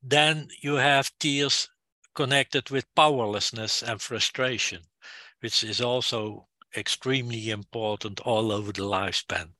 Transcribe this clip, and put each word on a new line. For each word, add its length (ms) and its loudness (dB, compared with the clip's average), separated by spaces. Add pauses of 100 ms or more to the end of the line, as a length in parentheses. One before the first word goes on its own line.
Then 460 2 (120)
you 140 -2
have 460 4
tears 480 0 (480)
connected 540 0
with 260 -4
powerlessness 880 2
and 180 -4
frustration, 800 -2 (560)
which 240 0
is 180 -2
also 680 -2 (280)
extremely 760 -2
important 680 -4
all 300 2
over 220 -4
the 100 -6
lifespan. 760 -2